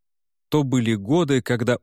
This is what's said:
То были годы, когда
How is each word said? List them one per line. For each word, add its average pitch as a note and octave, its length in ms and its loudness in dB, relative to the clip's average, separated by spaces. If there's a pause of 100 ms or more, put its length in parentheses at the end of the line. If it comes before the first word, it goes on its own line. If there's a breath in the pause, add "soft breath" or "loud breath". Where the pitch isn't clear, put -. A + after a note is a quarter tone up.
(500)
То D3+ 140 2
были A#2+ 320 0
годы, C3+ 480 0
когда A#2 400 0